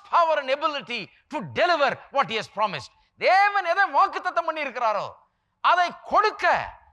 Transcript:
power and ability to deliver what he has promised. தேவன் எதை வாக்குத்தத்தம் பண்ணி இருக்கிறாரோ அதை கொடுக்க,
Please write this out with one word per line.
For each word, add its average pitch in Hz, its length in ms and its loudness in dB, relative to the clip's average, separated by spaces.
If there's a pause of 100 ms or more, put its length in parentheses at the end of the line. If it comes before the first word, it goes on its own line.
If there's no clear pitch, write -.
(100)
power 320 280 2
and 269 120 -6
ability 269 560 -4 (220)
to 302 100 -8 (160)
deliver 294 360 2 (220)
what 262 160 0
he 220 100 -6
has 185 160 -8
promised. 190 360 -4 (280)
தேவன் 392 460 2
எதை 349 200 0 (100)
வாக்குத்தத்தம் 359 520 0
பண்ணி 311 180 -4
இருக்கிறாரோ 214 480 -2 (480)
அதை 349 280 4 (160)
கொடுக்க, 330 680 0 (200)